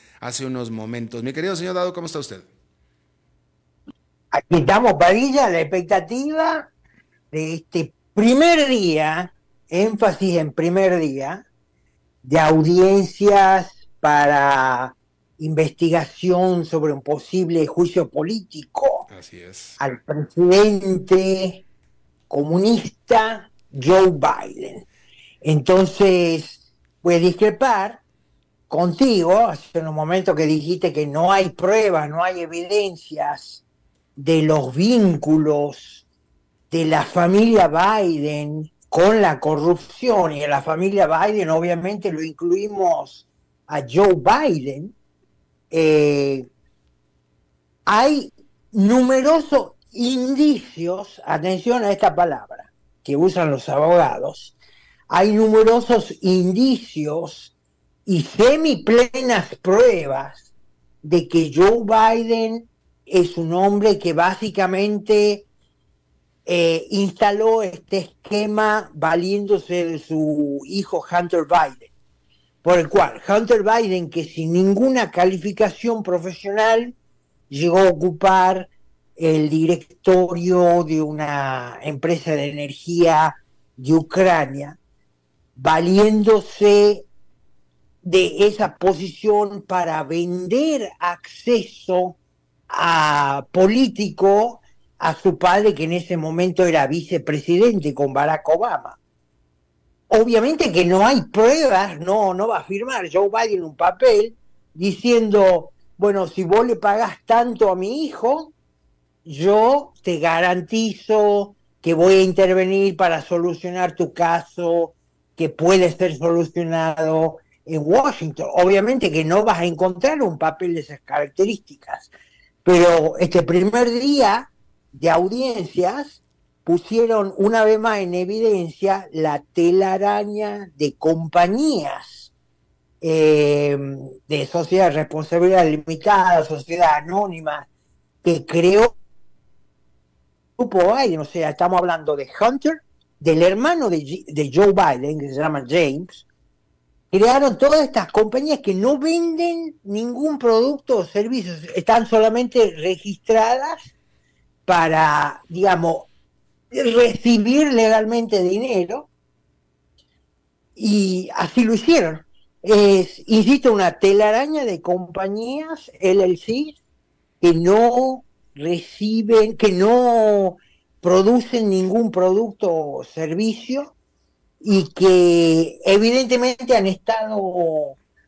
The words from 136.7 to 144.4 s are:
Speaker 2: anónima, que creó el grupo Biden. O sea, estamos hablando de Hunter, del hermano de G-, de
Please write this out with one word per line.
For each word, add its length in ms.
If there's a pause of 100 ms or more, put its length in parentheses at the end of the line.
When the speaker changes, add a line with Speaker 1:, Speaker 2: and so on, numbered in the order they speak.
Speaker 2:
anónima, 720 (560)
que 220
creó 380
el 60 (1700)
grupo 380
Biden. 240
O 60
sea, 240
estamos 300
hablando 360
de 120 (120)
Hunter, 420 (380)
del 220
hermano 480
de 100
G-, 280
de 260